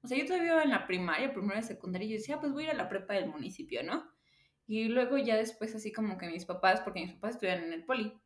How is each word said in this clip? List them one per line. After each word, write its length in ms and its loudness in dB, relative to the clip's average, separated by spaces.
o 60 -10
sea, 100 2
yo 80 0
todavía 260 4
iba 100 8
en 80 6
la 160 4
primaria, 460 0
primero 240 0
de 100 -2
secundaria, 420 -4
y 40 -4
yo 60 -2
decía, 180 -4
"Ah, 40 -4
pues 120 0
voy 120 -2
a 40 -2
ir 40 0
a 40 0
la 120 -2
prepa 260 -4
del 140 2
municipio", 540 -6
¿no? 220 -2
Y 220 0
luego 300 4
ya 180 4
después, 380 -2
así 180 -6
como 260 -2
que 100 -8
mis 180 -8
papás, 360 4
porque 200 -6
mis 120 -8
papás 220 -6
estudian 280 0
en 80 -4
el 120 -8
poli 280 -2